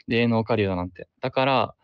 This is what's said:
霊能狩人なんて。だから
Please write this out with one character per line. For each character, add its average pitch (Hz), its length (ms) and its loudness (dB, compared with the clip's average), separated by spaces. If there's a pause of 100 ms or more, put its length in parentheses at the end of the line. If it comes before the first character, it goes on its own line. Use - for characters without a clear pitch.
霊 117 200 2
能 113 180 2
狩 110 200 0
人 95 120 -2
な 90 80 -4
ん 90 60 -8
て。 - 180 -18 (120)
だ 123 100 -4
か 135 140 0
ら 131 400 0